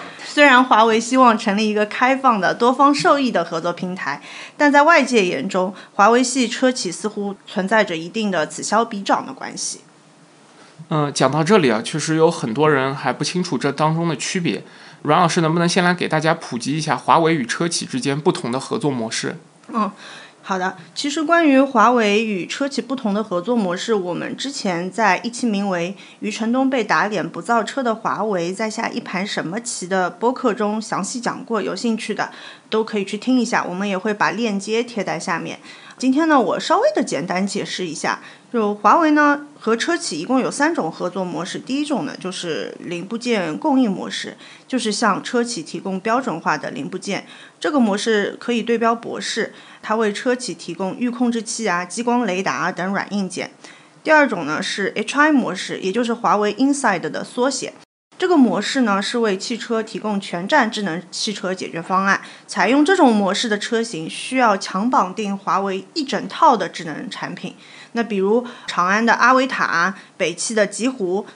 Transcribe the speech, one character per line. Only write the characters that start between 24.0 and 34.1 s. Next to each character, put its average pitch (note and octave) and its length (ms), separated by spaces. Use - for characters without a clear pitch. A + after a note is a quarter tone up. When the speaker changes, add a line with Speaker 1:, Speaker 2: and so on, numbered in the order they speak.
Speaker 1:
们 C3 240
之 C4+ 140
前 F3+ 400
在 G3+ 340
一 A#3 60
期 A#3+ 160
名 G3+ 220
为 F3+ 280
《余 G3+ 100
承 A3 220
东 C4 160
被 C4 160
打 F3 220
脸 F#3 200
不 B3 140
造 A#3 240
车 B3 180
的 A#3 120
华 F3 280
为 F#3 300
在 A3 160
下 G#3+ 200
一 - 120
盘 F#3+ 260
什 - 180
么 F3 160
棋》 - 260
的 F#3 240
播 A3+ 220
客 B3 200
中 G#3+ 300
详 E3 200
细 A#3 180
讲 F#3+ 240
过， G#3+ 180
有 F3+ 120
兴 A3 220
趣 G#3 180
的 C#3+ 160
都 A3 160
可 G#3+ 140
以 G3 60
去 G#3+ 120
听 B3 240
一 A#3 40
下， A#3+ 240
我 F3 60
们 G3 140
也 G3 80
会 G#3+ 160